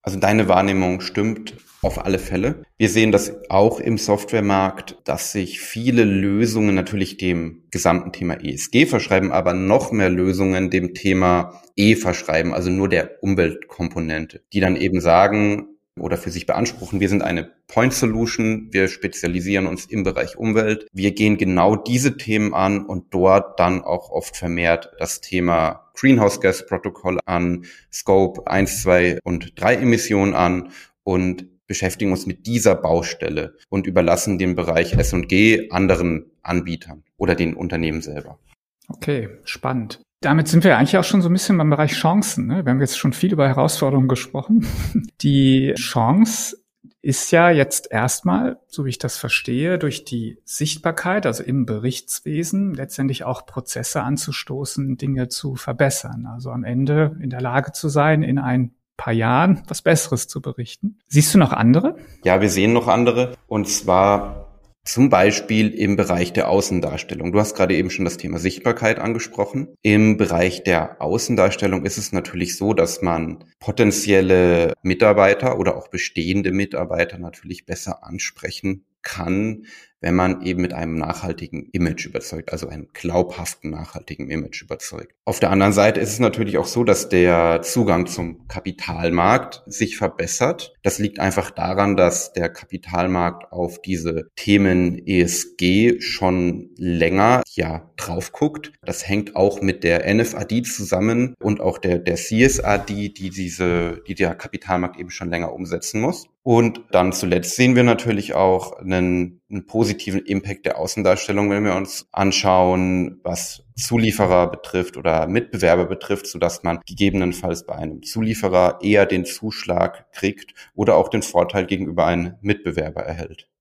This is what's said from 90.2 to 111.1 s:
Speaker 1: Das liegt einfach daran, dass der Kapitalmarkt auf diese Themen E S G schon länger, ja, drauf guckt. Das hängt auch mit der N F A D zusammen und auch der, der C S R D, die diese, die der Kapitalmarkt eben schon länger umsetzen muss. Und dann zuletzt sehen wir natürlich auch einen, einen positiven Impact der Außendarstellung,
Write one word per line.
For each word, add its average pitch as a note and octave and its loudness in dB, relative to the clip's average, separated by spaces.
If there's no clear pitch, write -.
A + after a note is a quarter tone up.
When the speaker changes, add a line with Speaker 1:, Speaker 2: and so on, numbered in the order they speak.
Speaker 1:
Das - -2
liegt G2+ -4
einfach F#2+ -2
daran, F#2+ 0
dass F2 2
der E2+ -4
Kapitalmarkt F2 -4
auf F2 -6
diese E2 -6
Themen F2+ 2
E F#2 2
S - -4
G F#2+ 2
schon F2+ -2
länger, F2+ 2
ja, D#2+ -6
drauf E2+ -8
guckt. D3+ -6
Das - -8
hängt G#2 -4
auch G2+ 0
mit F#2+ -2
der E2+ 2
N G#2 2
F A2+ -4
A G#2 -6
D A#2 -2
zusammen A2+ -2
und G#2 -2
auch - -2
der, F2+ 0
der F2 -2
C A2 2
S C3+ 2
R G2+ 0
D, G2+ -6
die F#2+ -10
diese, F2 -2
die F#2+ -8
der E2+ 0
Kapitalmarkt F2+ -6
eben F2 -12
schon F2 -10
länger E2+ -4
umsetzen E2+ -6
muss. D3+ -4
Und A#2 4
dann F2+ 4
zuletzt F2+ -2
sehen B2+ 4
wir B2 6
natürlich A2+ 0
auch F#2 0
einen, F2+ -2
einen G2 -10
positiven G2+ -2
Impact G2 -6
der - -4
Außendarstellung, G2 0